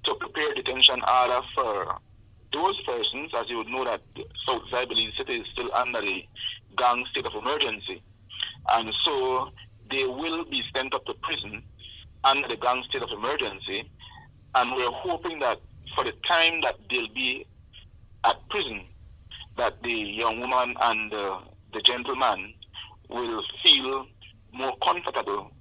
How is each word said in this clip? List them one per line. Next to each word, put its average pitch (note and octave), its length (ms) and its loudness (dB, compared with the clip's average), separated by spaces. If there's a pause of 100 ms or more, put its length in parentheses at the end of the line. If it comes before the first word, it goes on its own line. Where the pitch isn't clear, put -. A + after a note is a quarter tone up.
to - 100 0
prepare - 400 -2
detention C3 480 2
order B2 380 4 (140)
for G2+ 440 -2 (560)
those F3+ 320 0
persons. B2+ 500 -2
As A#2 140 -2
you A#2+ 80 -2
would A2 100 -6
know B2+ 160 -2
that A2+ 160 -2 (460)
South B2 160 0 (100)
Zibili - 460 0
City C3 220 -2
is - 120 -10
still A#2+ 220 -4
under B2 260 2
the F#2+ 220 -2 (560)
gang B2 320 4
state B2+ 160 -2
of G#2+ 80 -4
emergency. G#2+ 680 -2 (680)
And A2+ 180 4 (140)
so B2+ 460 2 (400)
they C3+ 140 0
will D#3+ 420 -2
be - 160 0 (120)
sent C3+ 200 0
up C3 100 -2
to A#2 180 -6
prison G#2+ 400 -6 (600)
under C3+ 240 4
the A#2 80 -2
gang B2 320 2
state C3 140 -2
of A#2 80 -6
emergency. G#2+ 800 -4 (640)
And - 200 4
we're B2+ 160 2
hoping - 500 -4
that A#2 200 0 (340)
for C#3+ 100 2
the - 80 -2 (140)
time E3 360 4
that - 140 0 (120)
they'll A#2 240 -2
be B2+ 340 -4 (800)
at - 120 6 (120)
prison, C#3 380 -4 (720)
that A2+ 240 0
the A#2+ 100 -2
young A2 480 0
woman B2 400 2
and, A2 320 2
uh, G2 280 -2 (340)
the - 80 -4
gentleman B2 720 2 (560)
will A#2 320 -2 (200)
feel C3+ 440 6 (460)
more C3 300 -2
comfortable G#2+ 680 0 (100)